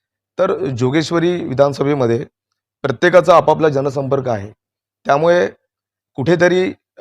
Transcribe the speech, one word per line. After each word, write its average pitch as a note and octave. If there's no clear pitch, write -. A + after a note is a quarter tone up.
तर F#3
जोगेश्वरी D#3+
विधानसभेमध्ये C3+
प्रत्येकाचा E3+
आपापला D3+
जनसंपर्क C3+
आहे, G#2
त्यामुळे F3
कुठेतरी F3+